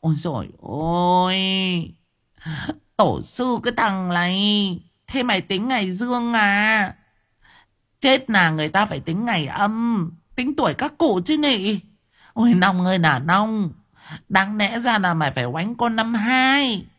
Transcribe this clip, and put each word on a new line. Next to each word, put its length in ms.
Ôi 160
dồi 320
ôi, 1300
tổ 260
sư 400
cái 140
thằng 320
này, 720
thế 160
mày 180
tính 280
ngày 220
dương 420
à? 640
Chết 300
là 200
người 180
ta 180
phải 140
tính 240
ngày 220
âm, 640
tính 200
tuổi 180
các 240
cụ 260
chứ 120
nhỉ? 440
Ôi 220
Nong 320
ơi 120
là 200
Nong, 520
đáng 280
lẽ 240
ra 180
là 160
mày 180
phải 120
oánh 300
con 220
năm 180
hai. 720